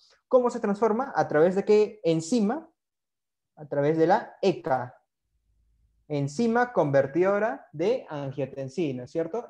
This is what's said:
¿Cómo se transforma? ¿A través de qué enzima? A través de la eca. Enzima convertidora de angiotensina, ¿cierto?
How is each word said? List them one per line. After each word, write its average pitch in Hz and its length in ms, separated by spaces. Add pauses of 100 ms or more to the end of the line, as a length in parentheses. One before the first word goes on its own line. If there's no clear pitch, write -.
(280)
¿Cómo 247 200
se 233 120
transforma? 220 540
¿A 147 140
través 160 280
de 196 100
qué 208 380
enzima? 202 640 (840)
A 151 100
través 143 320
de 160 80
la 208 340
eca. 131 580 (1080)
Enzima 226 640
convertidora 185 1000
de 196 360
angiotensina, 135 960
¿cierto? 165 440